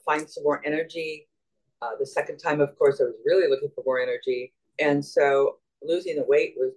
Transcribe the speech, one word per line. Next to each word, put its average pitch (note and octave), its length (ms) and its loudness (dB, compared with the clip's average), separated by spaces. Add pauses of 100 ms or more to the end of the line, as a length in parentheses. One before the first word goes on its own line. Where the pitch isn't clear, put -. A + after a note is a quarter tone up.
find D#3 240 -2
some - 140 -10
more D3 200 0
energy. D#3 640 -6 (540)
Uh, - 180 -6
the C#3 60 -4
second D3 320 -4
time, D3+ 240 0
of C#3+ 160 0
course, C#3+ 240 4
I B2+ 40 2
was A#2 100 -2 (100)
really E3+ 240 4
looking C#3 240 0
for B2+ 100 -10
more C3 160 0
energy. B2 540 -4 (240)
And C#3+ 260 2
so C#3 540 2 (240)
losing E3 360 -4
the C3 80 -2
weight D3 320 2
was C3 200 -2